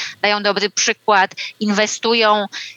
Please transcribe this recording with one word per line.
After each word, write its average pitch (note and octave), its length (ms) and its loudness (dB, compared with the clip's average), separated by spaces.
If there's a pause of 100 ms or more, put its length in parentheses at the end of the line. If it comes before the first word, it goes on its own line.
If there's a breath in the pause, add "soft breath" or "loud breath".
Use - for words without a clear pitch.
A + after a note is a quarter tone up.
(220 loud breath)
dają G#3 200 0
dobry G3+ 280 -2
przykład, G3+ 600 0 (300 loud breath)
inwestują G#3+ 840 0 (300 loud breath)